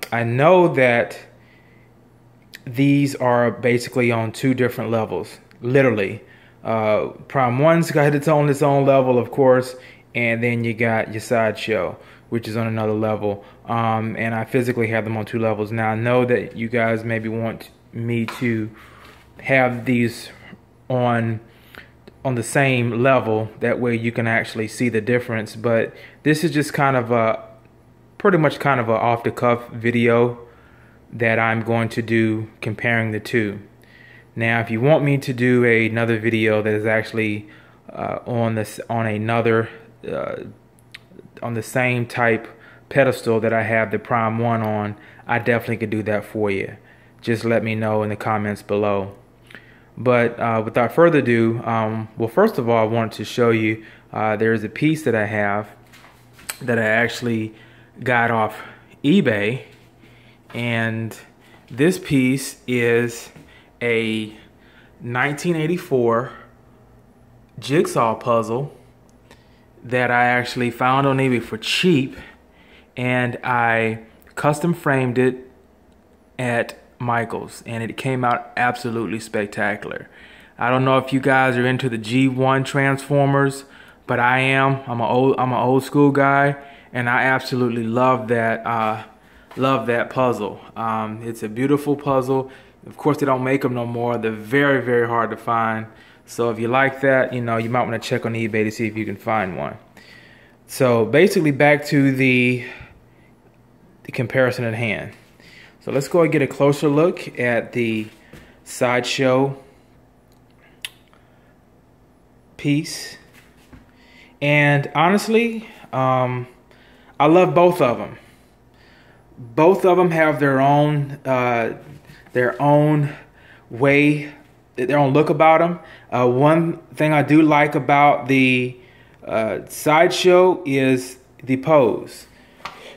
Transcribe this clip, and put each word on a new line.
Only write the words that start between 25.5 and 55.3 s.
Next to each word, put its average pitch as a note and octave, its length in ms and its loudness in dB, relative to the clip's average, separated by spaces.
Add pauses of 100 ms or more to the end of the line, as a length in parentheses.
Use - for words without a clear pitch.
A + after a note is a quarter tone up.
but A2+ 400 -2 (300)
this D3+ 180 2
is E3+ 80 2
just C#3+ 220 -2
kind C3+ 240 2
of A#2 160 -2
a, A2+ 320 0 (760)
pretty F#3+ 200 4
much D#3 200 2
kind C3+ 220 0
of A2 80 -4
a A2+ 60 2
off-the-cuff A#2 760 0
video A#2 720 0 (720)
that A2+ 260 0
I'm A2+ 240 0
going A#2 280 -2
to A#2+ 120 -6
do A2 480 0 (100)
comparing A2+ 520 -2
the G#2+ 80 -6
two. G#2 400 -2 (720)
Now, A#2 260 0
if A2 120 -6
you A2+ 80 -2
want C#3+ 240 4
me C#3+ 140 2
to C#3 140 -6
do B2 320 2
another A2+ 540 2
video A2 440 2
that G#2+ 120 0
is G#2+ 100 -2
actually, A2 640 -2 (400)
uh, - 380 -8
on A#2 300 -2
this, G#2+ 240 -6 (100)
on A2+ 160 -2
another, A2+ 640 0 (380)
uh, - 360 -8 (1000)
on A#2 140 -6
the A2 80 -4
same B2 440 -2
type A#2 420 0 (400)
pedestal B2 500 2
that A2 140 0
I A2+ 100 0
have A2 300 -2
the G#2+ 80 -2
Prime A2+ 400 -2
One A#2 220 0
on, G#2+ 340 -4 (320)
I A#2 100 0
definitely A#2 380 -2
could G#2+ 140 -6
do G#2+ 120 -4
that G#2 220 -4
for G#2+ 260 -2
you. G2 260 -6 (460)
Just A2+ 220 -2
let A2+ 180 2
me A2 140 -4
know G#2+ 260 0
in G#2+ 60 -4
the G#2 80 -6
comments G#2 440 -4
below. G2+ 540 -2 (800)
But, A#2+ 440 0
uh, A2+ 240 -2
without A2+ 280 0
further D#3+ 280 4
ado, A#2 440 2
um, A2 440 -4 (100)
well, A2+ 100 -2
first G#3 300 2
of A#2 100 -2
all, A#2 140 4
I A2 80 2
wanted A2+ 220 -2
to A2 120 -10
show A#2 260 0
you, A2 340 0 (280)
uh, A2 240 -2
there's A2 280 0
a G#2+ 40 -6
piece D#3 360 -2
that A#2 100 2
I G#2+ 120 0
have G#2 420 -2 (920)